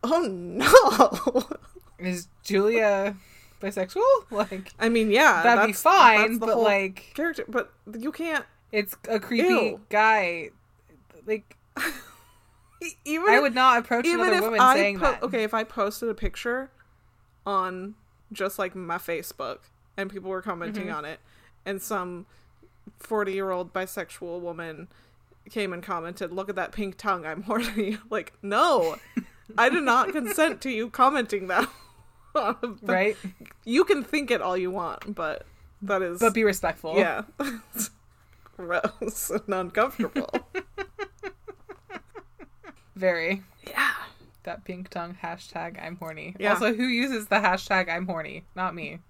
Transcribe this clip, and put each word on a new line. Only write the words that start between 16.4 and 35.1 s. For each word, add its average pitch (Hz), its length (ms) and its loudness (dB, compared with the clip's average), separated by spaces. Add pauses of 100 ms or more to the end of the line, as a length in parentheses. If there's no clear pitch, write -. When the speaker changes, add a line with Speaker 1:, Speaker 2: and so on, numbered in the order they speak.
Speaker 1:
on 185 480 -4 (400)
just, 196 240 -4
like, 185 160 -4
my 175 240 -8
Facebook 151 600 -8 (400)
and 196 120 -6
people 190 220 -12
were 185 100 -4
commenting 185 460 -8
Speaker 2:
Mm-hmm. 165 80 -6
Speaker 1:
on 151 100 -8
it, 160 140 -12 (460)
and 196 160 -6
some 180 440 -8 (720)
forty-year-old 190 760 -4
bisexual 180 680 -8
woman 165 460 -12 (640)
came 196 220 -4
and 175 100 -10
commented, 175 500 -8
"Look 190 160 -6
at 196 60 -6
that 185 160 -4
pink 196 260 -8
tongue, 190 280 -2
I'm 160 180 -8
horny." 214 600 -2
<laughs> - 60 -20
Like, - 320 -6
no, 208 540 2 (640)
I 233 120 6
did 320 140 0
not 254 300 2
consent 302 480 0
to 262 100 -6
you 226 180 -4
commenting 247 580 2
that. 190 260 0
<laughs> - 60 -20 (540)
But 220 300 -2 (180)
Speaker 2:
Right? 202 360 0 (480)
Speaker 1:
you 254 180 4
can 302 220 2
think 285 260 -2
it 226 100 0
all 185 160 -2
you 185 140 -4
want, 180 420 -8